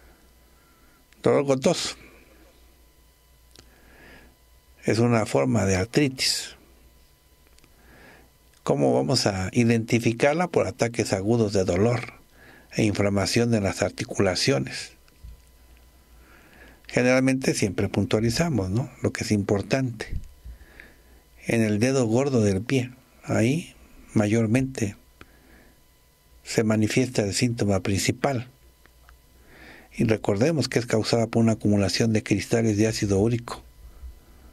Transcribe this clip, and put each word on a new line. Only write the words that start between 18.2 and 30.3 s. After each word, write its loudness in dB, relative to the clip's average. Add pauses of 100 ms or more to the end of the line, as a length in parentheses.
¿no? -2 (140)
Lo -2
que -6
es -2
importante. -2 (1300)
En 2
el 2
dedo 2
gordo 2
del 2
pie, -2 (320)
ahí 0 (400)
mayormente 0 (1500)
se -2
manifiesta 0
el -2
síntoma 0
principal. -2 (1500)
Y 0
recordemos 2